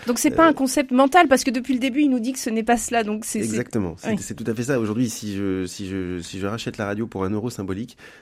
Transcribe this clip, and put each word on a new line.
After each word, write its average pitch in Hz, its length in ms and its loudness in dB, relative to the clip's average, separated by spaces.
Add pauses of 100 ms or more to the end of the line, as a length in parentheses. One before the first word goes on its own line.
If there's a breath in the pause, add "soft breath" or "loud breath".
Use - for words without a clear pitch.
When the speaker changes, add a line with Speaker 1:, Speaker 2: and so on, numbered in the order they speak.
Speaker 1:
Donc 240 120 0
c'est 302 120 2
pas 320 140 4
Speaker 2:
Euh, 311 60 6
Speaker 1:
un - 20 4
concept 269 380 0
mental, 277 360 6
parce 262 160 4
que 262 80 0
depuis 247 220 -2
le 240 80 0
début, 269 220 2
il 285 60 4
nous 254 120 2
dit 247 100 -2
que 262 80 -6
ce - 100 -4
n'est 226 140 0
pas 240 140 4
cela. 233 260 0
Donc 214 220 -4
c'est, - 140 -4
c'est 208 40 0
Speaker 2:
Exactement. 117 540 -2
C'est, 120 140 -4
Speaker 1:
Oui. 104 100 2
Speaker 2:
c'est - 140 -8
tout 110 140 -6
à 110 60 0
fait 120 80 -2
ça. 127 160 0
Aujourd'hui, 110 300 0
si 104 260 -6
je, 95 300 0
si 92 240 -8
je, 90 320 -4
si 92 180 -10
je 98 80 -2
rachète 117 300 -6
la 110 80 -4
radio 104 200 -4
pour 95 200 -4
un 92 60 0
euro 107 180 -2
symbolique, 101 480 -8 (240 loud breath)